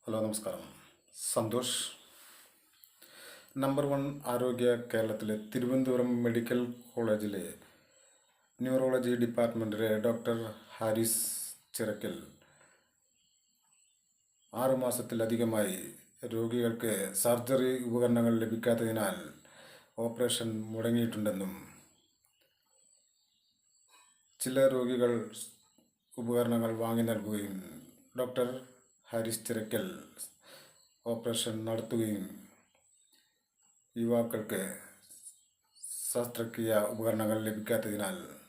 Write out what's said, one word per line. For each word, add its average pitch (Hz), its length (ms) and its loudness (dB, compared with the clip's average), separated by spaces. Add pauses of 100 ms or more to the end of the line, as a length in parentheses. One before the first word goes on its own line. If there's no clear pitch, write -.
ഹലോ, 110 180 -2
നമസ്കാരം. 107 400 -6 (680)
സന്തോഷ്. 120 440 0 (1900)
നമ്പർ 139 280 2
വൺ 139 120 2 (300)
ആരോഗ്യ 123 380 2 (200)
കേരളത്തിലെ 110 460 0 (160)
തിരുവനന്തപുരം 123 580 2 (140)
മെഡിക്കൽ 120 360 2 (340)
കോളേജിലെ 104 500 0 (1200)
ന്യൂറോളജി 127 480 2 (100)
ഡിപ്പാർട്ട്മെന്റിലെ 113 640 0 (180)
ഡോക്ടർ 117 300 0 (380)
ഹാരിസ് 113 480 0 (540)
ചിറക്കൽ - 380 -4 (2500)
ആറ് 131 180 4
മാസത്തിലധികമായി 113 960 0 (560)
രോഗികൾക്ക് 117 580 0 (300)
സർജറി 127 500 4 (160)
ഉപകരണങ്ങൾ 117 560 4
ലഭിക്കാത്തതിനാൽ 110 720 0 (880)
ഓപ്പറേഷൻ 117 480 0 (220)
മുടങ്ങിയിട്ടുണ്ടെന്നും 107 800 0 (3000)
ചില 131 320 6
രോഗികൾ 123 380 4 (1080)
ഉപകരണങ്ങൾ 117 480 2 (120)
വാങ്ങി 113 260 2
നൽകുകയും 104 480 -2 (640)
ഡോക്ടർ 123 280 0 (600)
ഹാരിസ് 113 380 -4
ചിറക്കൽ 110 380 -2 (1300)
ഓപ്പറേഷൻ 113 440 -2 (120)
നടത്തുകയും 113 560 -2 (1800)
യുവാക്കൾക്ക് 117 580 0 (1500)
ശസ്ത്രക്രിയ 117 640 -2 (220)
ഉപകരണങ്ങൾ 110 460 2 (100)
ലഭിക്കാത്തതിനാൽ 107 680 -2 (320)